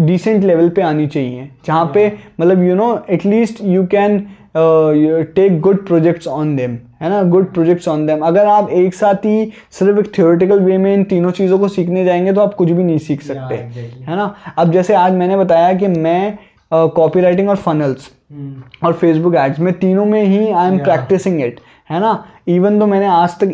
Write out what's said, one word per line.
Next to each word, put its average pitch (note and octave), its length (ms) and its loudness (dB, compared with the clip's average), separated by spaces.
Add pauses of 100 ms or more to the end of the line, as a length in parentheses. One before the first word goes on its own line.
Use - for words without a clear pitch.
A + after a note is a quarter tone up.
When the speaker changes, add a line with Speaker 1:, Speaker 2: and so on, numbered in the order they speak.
Speaker 1:
डिसेंट F#3 440 0
लेवल E3+ 240 4
पे F3+ 140 -2
आनी D3+ 240 -2
चाहिए, C3 420 -6 (180)
जहाँ E3 180 0 (100)
पे G#3 140 4
Speaker 2:
Yeah। G#3 120 -8 (200)
Speaker 1:
मतलब, F#3 200 2
you F3+ 200 2
know, A#3 120 0 (180)
at F3 140 -2
least A3 400 0
you F#3 300 0
can, G3+ 180 2 (440)
uh, D#3+ 420 2
you D#3 240 0 (160)
take F#3+ 180 2 (100)
good F#3+ 220 2
projects E3+ 400 0
on D3+ 300 -4
them, B2 180 -6 (240)
है D#3+ 100 -6
ना, G3+ 120 0
good F#3 340 2
projects F3 320 0
on D#3 180 -2
them। D#3 160 -2
अगर F3+ 240 2
आप G#3 240 2
एक F3+ 240 0
साथ G3+ 200 0
ही G#3+ 360 -2 (200)
सिर्फ G3+ 280 0
एक G#3 80 0
theoretical F#3 600 2
way F#3+ 120 2
में G3 160 2
इन G3 100 2
तीनों F3+ 260 0
चीज़ों F#3+ 280 0
को G3 100 0
सीखने F#3 360 -2
जाएंगे F3+ 280 0
तो G3+ 80 0
आप G3+ 140 0
कुछ E3 160 0
भी F3 140 0
नहीं D#3+ 140 0
सीख D3 200 -4
Speaker 2:
Yeah, C#3+ 140 -12
Speaker 1:
सकते, C3 240 -10
Speaker 2:
exactly। A#2+ 520 -14
Speaker 1:
है E3+ 80 -6
ना। G3+ 180 -6 (240)
अब E3 140 2
जैसे F#3 220 2
आज F#3 180 4
मैंने F#3 240 0
बताया F3+ 380 2
कि G3 140 -2
मैं, F3+ 500 -2 (340)
अ, E3 120 4 (140)
copywriting F3+ 500 2
और G3 80 0
funnels D3+ 540 -4 (220)
Speaker 2:
हम्म। C#3 540 -12
Speaker 1:
और E3+ 180 0
Facebook E3 300 2
एड्स D3 240 0
में E3+ 200 0
तीनों F#3+ 260 0
में G#3+ 180 2
ही G3+ 240 2
I F3+ 220 0
am F#3+ 100 0
Speaker 2:
Yeah। F#3+ 100 -2
Speaker 1:
practicing F3 520 0
it, A#2+ 200 -6 (300)
है E3 100 -4
ना। G#3+ 240 -2 (240)
Even F3+ 220 2
though G#3 180 2
मैंने G3 180 0
आज F3 320 0
तक G3 160 -2